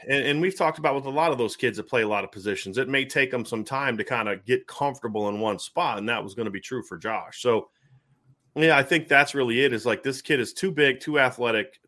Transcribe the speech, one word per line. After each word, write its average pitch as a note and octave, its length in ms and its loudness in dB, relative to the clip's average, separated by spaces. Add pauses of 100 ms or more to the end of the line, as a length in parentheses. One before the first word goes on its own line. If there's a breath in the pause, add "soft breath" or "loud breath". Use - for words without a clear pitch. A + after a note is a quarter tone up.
And, C3+ 200 0
and D3 160 0
we've F#3 120 0
talked D#3+ 240 0
about D3+ 160 0
with C#3 120 -6
a C3+ 40 -8
lot D#3 220 2
of C3 60 -4
those A2+ 180 -2
kids A2+ 220 -2
that G#2 60 -6
play A#2+ 180 0
a G#2 60 0
lot G2+ 160 -2
of F#2 60 -10
positions, F#2+ 460 -6
it B2+ 100 0
may C3+ 200 -2
take C3+ 260 0
'em A#2+ 140 -4
some A2 180 -6
time C3+ 320 -2
to G#2+ 80 -4
kinda A2 320 -2
get B2 300 -2
comfortable A2 640 -4
in G#2 100 -4
one G#2+ 180 0
spot, D3 380 -4
and G2+ 140 -6
that A2+ 120 -2
was G2+ 120 -14
gonna A2 160 -6
be F#2+ 100 -8
true A#2+ 220 -8
for F2+ 160 -12
Josh. G2+ 420 -6
So, A2+ 300 2 (840)
yeah, D#3 220 6
I C#3 60 8
think D#3 260 2
that's C#3+ 260 6
really B2+ 300 2
it, C3 80 2
is, A2 140 -2
like, A2+ 160 0
this C3+ 180 -4
kid C#3+ 200 0
is A2 120 -4
too - 180 -2
big, C#3 300 2
too D3+ 180 -2
athletic A#2+ 680 2